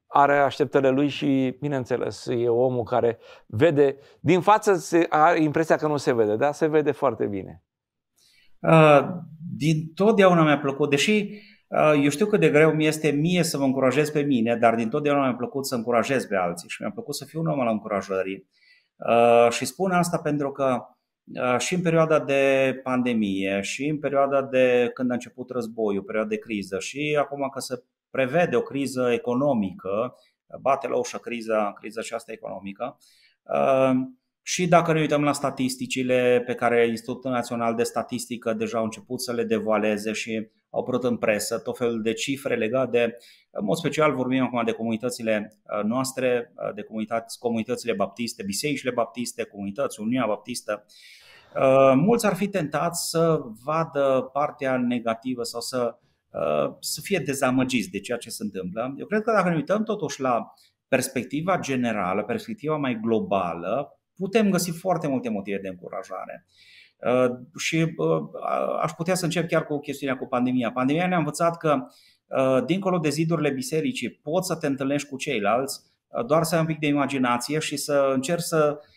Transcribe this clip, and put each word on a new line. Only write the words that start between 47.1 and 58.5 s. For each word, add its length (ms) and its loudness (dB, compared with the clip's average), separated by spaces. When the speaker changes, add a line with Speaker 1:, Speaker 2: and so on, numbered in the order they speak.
Speaker 2:
comunitățile 540 -2
baptiste, 500 -6
bisericile 480 -4
baptiste, 540 -4
comunități, 560 -6
Uniunea 260 0
Baptistă. 580 -6
Uh, 420 6
mulți 300 4
ar 80 2
fi 140 -2
tentați 640 -4
să 300 2
vadă 680 0
partea 440 -2
negativă 680 -2
sau 180 -8
să, 380 -4
uh, 500 -2
să 200 -8
fie 180 -2
dezamăgiți 720 0
de 100 -6
ceea 180 -6
ce 120 -14
se 120 -10
întâmplă. 540 -6